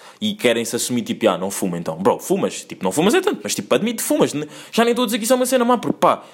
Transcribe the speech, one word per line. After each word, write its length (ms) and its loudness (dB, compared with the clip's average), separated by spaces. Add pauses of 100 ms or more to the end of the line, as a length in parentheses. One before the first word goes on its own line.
(200)
e 140 -2
querem-se 420 0
assumir, 280 -2
tipo, 260 0
ah, 80 2
não 120 -4
fumo 280 -4
então. 180 -6
Bro, 240 2
fumas, 460 -2
tipo, 180 -14
não 80 0
fumas 220 2
é 80 4
tanto, 200 -2
mas, 140 -4
tipo, 180 -2
admite, 300 0
fumas. 300 2
Ne-, 160 -8 (200)
já 140 2
nem 80 2
estou 120 0
a 20 0
dizer 120 -2
que 60 -4
isso 80 2
é 60 4
uma 80 2
cena 180 2
má, 140 2
porque, 200 -2
pá, 260 2 (100)